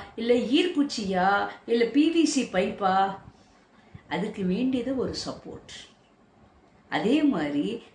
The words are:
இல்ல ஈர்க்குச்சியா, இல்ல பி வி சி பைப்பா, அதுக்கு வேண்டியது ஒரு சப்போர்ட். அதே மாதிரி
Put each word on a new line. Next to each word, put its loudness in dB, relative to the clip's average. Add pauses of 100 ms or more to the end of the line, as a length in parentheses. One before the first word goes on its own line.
(160)
இல்ல 0
ஈர்க்குச்சியா, 2 (180)
இல்ல 2
பி 4
வி 6
சி 0
பைப்பா, 0 (920)
அதுக்கு -4
வேண்டியது 0
ஒரு -4 (100)
சப்போர்ட். -14 (1000)
அதே 2
மாதிரி -2 (120)